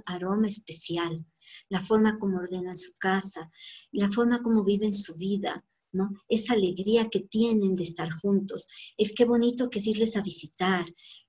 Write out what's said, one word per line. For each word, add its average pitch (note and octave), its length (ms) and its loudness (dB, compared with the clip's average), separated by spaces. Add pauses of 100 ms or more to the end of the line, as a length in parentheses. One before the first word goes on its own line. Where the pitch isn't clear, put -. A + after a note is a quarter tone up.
aroma F#3 420 -2
especial, E3+ 800 -4 (420)
la F#3+ 160 -2
forma G#3+ 340 4
como F#3+ 200 -2
ordenan F3+ 400 -6
su - 180 -6
casa, F#3+ 540 -2 (420)
la G3+ 180 2
forma A#3 300 2
como A3+ 240 4
viven G3+ 300 2
su E3 220 -2
vida, F3+ 500 -4 (260)
¿no? F#3+ 160 0 (200)
Esa A3+ 260 2
alegría G3+ 560 2
que F#3+ 100 0
tienen G#3+ 560 2
de F3+ 60 -2
estar E3 280 -4
juntos, - 880 -4
el G#3+ 140 2
qué A#3+ 160 4
bonito A#3+ 420 2
que A3 120 -4
es G3+ 60 0
irles A3 300 2
a G3 60 0
visitar, F#3 640 -2 (420)